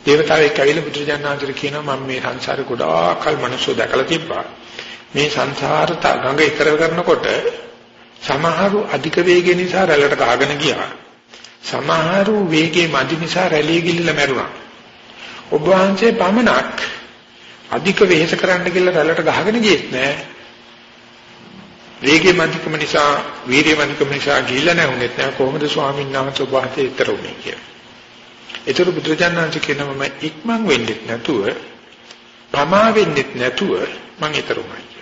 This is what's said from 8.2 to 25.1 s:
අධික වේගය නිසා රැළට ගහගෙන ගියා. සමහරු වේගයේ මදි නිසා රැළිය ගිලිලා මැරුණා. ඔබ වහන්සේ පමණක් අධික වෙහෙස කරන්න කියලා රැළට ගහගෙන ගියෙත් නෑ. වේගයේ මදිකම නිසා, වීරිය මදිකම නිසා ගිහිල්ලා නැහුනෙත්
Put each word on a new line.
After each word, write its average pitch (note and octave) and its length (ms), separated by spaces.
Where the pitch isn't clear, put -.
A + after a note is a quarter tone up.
අධික C#3+ 320
වේගය F3+ 360
නිසා F3+ 320
රැළට C#3+ 300
ගහගෙන C3 400
ගියා. B2+ 320
සමහරු E3 760
වේගයේ D#3+ 420
මදි C#3 280
නිසා F3 320
රැළිය D#3+ 340
ගිලිලා E3+ 320
මැරුණා. C3+ 360
ඔබ D3+ 160
වහන්සේ F#3+ 480
පමණක් F#3+ 680
අධික D3 340
වෙහෙස E3+ 300
කරන්න F3+ 340
කියලා F3+ 280
රැළට D#3+ 280
ගහගෙන E3+ 360
ගියෙත් F#3+ 300
නෑ. C#3 260
වේගයේ D#3+ 340
මදිකම D#3+ 420
නිසා, D3+ 360
වීරිය D3+ 340
මදිකම C#3+ 340
නිසා C#3+ 320
ගිහිල්ලා C3+ 320
නැහුනෙත් B2+ 400